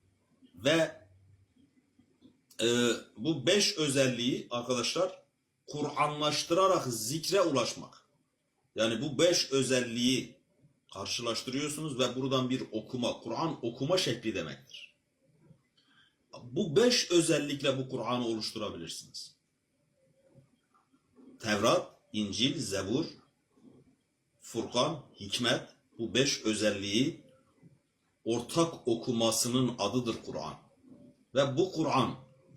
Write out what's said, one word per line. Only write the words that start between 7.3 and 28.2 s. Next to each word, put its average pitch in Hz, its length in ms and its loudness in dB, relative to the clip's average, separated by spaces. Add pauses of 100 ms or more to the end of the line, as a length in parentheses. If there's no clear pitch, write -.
ulaşmak. 131 680 -2 (680)
Yani 113 260 2
bu 139 180 -4
beş 170 320 4
özelliği 123 880 0 (540)
karşılaştırıyorsunuz 123 1040 -6
ve 120 160 0
buradan 131 340 0
bir 127 220 -2
okuma, 110 480 -4
Kur'an 135 460 -6
okuma 147 320 -2
şekli 113 380 -2
demektir. - 600 -12 (1500)
Bu 143 320 -2
beş 240 360 4
özellikle 147 680 2
bu 131 120 -4
Kur'an'ı 120 380 -2
oluşturabilirsiniz. 104 1080 -8 (2000)
Tevrat, 110 520 2 (220)
İncil, 104 460 -2
Zebur, 98 460 -2 (1300)
Furkan, 131 680 -2 (140)
Hikmet, 117 420 0 (360)
bu 113 160 -6
beş 131 320 2
özelliği 104 800 0 (1000)